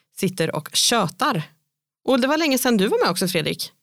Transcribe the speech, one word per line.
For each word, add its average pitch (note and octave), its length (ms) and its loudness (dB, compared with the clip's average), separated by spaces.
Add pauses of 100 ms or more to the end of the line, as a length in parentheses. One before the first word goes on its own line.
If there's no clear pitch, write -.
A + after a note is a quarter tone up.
(160)
sitter F#3 400 -2
och D3+ 200 -8
tjötar. A3+ 680 0 (600)
Och C4 160 2
det C4 60 2
var D4+ 100 2
länge D4+ 200 2
sedan B3 200 2
du F#3+ 100 2
var A4+ 180 0
med G3 60 2
också, F3+ 160 -2
Fredrik. E3 440 -4 (120)